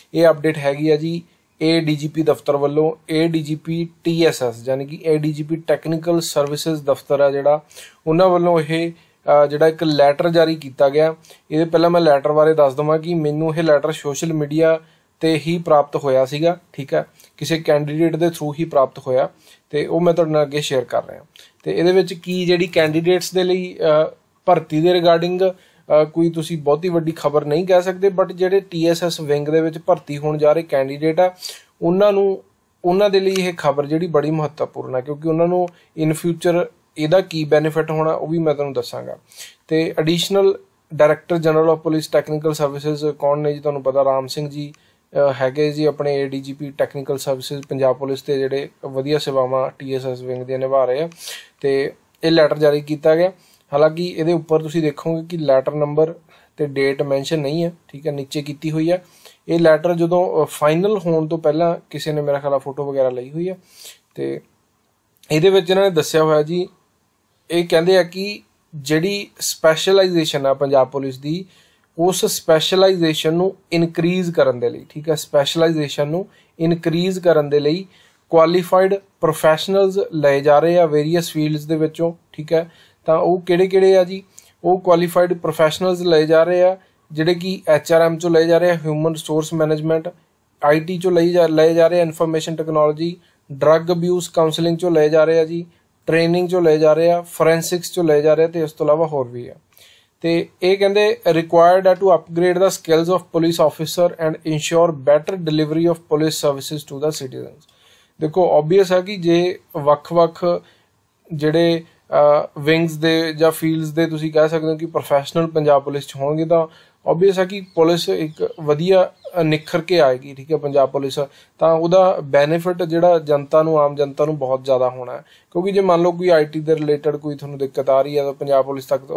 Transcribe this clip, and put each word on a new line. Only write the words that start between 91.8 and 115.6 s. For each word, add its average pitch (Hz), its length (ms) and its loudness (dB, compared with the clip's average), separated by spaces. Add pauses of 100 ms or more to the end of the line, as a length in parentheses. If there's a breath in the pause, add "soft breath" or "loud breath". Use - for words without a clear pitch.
ਰਹੇ 175 120 2
ਆ, 170 40 4
ਇਨਫਰਮੇਸ਼ਨ 160 540 -4
ਟੈਕਨੋਲੋਜੀ, 156 600 0 (360 soft breath)
ਡਰੱਗ 160 380 2
ਅਬਿਊਜ਼ 175 400 -2
ਕਾਉਂਸਲਿੰਗ 165 480 0
ਚੋਂ 180 120 -2
ਲਏ 156 180 4
ਜਾ 156 160 4
ਰਹੇ 160 140 2
ਆ 160 60 2
ਜੀ, 170 220 -8 (400 soft breath)
ਟ੍ਰੇਨਿੰਗ 170 420 0
ਚੋਂ 180 140 0
ਲਏ 156 160 4
ਜਾ 156 140 4
ਰਹੇ 165 180 4
ਆ, 175 120 0
ਫੋਰੈਂਸਿਕਸ 165 720 -2
ਚੋਂ 175 120 -2
ਲਏ 147 180 4
ਜਾ 156 120 4
ਰਹੇ 160 100 4
ਆ 170 40 2
ਤੇ 165 120 -6
ਇਸ 151 120 -4
ਤੋਂ 160 140 -4
ਇਲਾਵਾ 156 200 2
ਹੋਰ 139 220 -4
ਵੀ 123 200 -14
ਆ। - 60 -20 (640 soft breath)
ਤੇ 170 280 -2 (140)
ਇਹ 190 160 2
ਕਹਿੰਦੇ 208 420 2 (100)
required 170 580 4
ਆ 185 40 6
to 180 260 4
upgrade 170 400 -2
the 190 100 4
skills 165 460 0
of 180 40 0
police 170 500 0
officer 170 420 -2 (180)
and 160 60 -2
ensure 165 580 0
better 147 440 0
delivery 156 500 -2
of 170 80 2
police 156 400 -2 (120)
services 143 340 -4 (120)
to 135 80 -12
the 151 100 -2
citizens। 131 580 -12 (520 soft breath)
ਦੇਖੋ, 156 380 2
ਆਬਵੀਅਸ 180 340 2
ਆ 185 80 4
ਕਿ 196 160 -8
ਜੇ 170 420 0 (180)
ਵੱਖ-ਵੱਖ 165 680 0 (920 soft breath)
ਜਿਹੜੇ, 165 500 0 (260 soft breath)
ਅ, 147 380 4 (100)
ਵਿੰਗਸ 160 380 0
ਦੇ 160 360 0
ਜਾਂ 160 180 2
ਫੀਲਡਸ 160 400 -4
ਦੇ 165 160 0
ਤੁਸੀਂ 156 260 -6
ਕਹਿ 156 160 4
ਸਕਦੇ 160 240 -2
ਹੋ 156 40 -4
ਕਿ 165 100 -8
ਪ੍ਰੋਫੈਸ਼ਨਲ 151 600 -2
ਪੰਜਾਬ 147 360 2